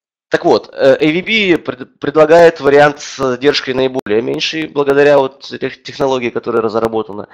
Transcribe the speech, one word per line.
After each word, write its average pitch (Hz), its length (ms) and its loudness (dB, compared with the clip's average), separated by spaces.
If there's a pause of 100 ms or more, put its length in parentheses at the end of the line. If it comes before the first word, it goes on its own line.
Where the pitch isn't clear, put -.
(300)
так 160 160 -2
вот, - 280 0
э, 135 260 2
A 151 60 0
V 160 160 0
B 196 380 0
пред-, 127 400 -14
предлагает 156 600 4
вариант 143 420 2
с - 160 -16
задержкой 131 580 -2
наиболее 127 480 -2
меньшей, 156 420 -6
благодаря 143 540 2
вот - 320 -6
этой 127 180 -8
технологии, 127 600 -6
которая 113 320 -4
разработана. 110 720 -4